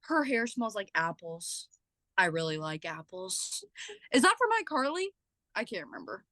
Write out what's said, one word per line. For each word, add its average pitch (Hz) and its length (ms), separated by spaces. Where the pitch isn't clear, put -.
Her 311 220
hair 240 220
smells 226 280
like 202 200
apples. 165 720
I 185 80
really 160 320
like 156 260
apples. 180 800
Is 262 100
that 381 160
from 466 120
iCarly? 302 420
I 220 100
can't 185 220
remember. - 460